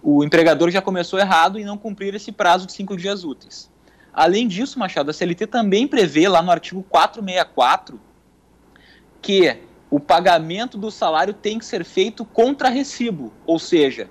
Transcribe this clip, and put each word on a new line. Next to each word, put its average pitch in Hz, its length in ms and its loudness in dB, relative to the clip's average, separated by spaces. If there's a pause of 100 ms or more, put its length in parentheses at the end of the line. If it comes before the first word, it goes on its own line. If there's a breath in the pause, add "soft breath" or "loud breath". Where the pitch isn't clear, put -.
o 143 200 4
empregador 165 480 4
já 190 120 -2
começou 185 360 -4
errado 190 400 2
em 208 60 -10
não 202 140 -10
cumprir 196 360 -10
esse 208 160 -12
prazo 185 360 0
de - 80 -18
cinco 196 200 -10
dias 190 300 -8
úteis. - 480 -14 (400 soft breath)
Além 185 340 2
disso, 220 320 -6
Machado, 170 320 -4
a - 40 -6
C 180 100 -4
L 175 100 -2
T 214 120 -6
também 220 420 0
prevê, 185 400 2
lá 175 120 4
no 180 120 0
artigo 180 360 -4
quatro 196 340 2
meia 180 220 -2
quatro, 131 540 0 (1200 soft breath)
que 180 360 2 (340)
o 143 80 0
pagamento 175 800 0
do 214 120 -8
salário 180 440 -2
tem 214 240 -6
que 226 60 -12
ser 180 200 -6
feito 214 400 -4
contra 262 440 0
recibo, 233 640 -4 (140)
ou 160 120 2
seja 131 520 0